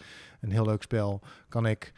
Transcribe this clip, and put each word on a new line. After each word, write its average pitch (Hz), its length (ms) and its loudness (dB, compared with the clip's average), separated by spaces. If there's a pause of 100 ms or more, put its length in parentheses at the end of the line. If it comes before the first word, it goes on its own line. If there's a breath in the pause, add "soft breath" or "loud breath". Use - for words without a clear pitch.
(400 loud breath)
een 110 100 -4
heel 110 140 4
leuk 107 180 2
spel, 101 380 -2 (280 loud breath)
kan 113 180 0
ik - 320 -2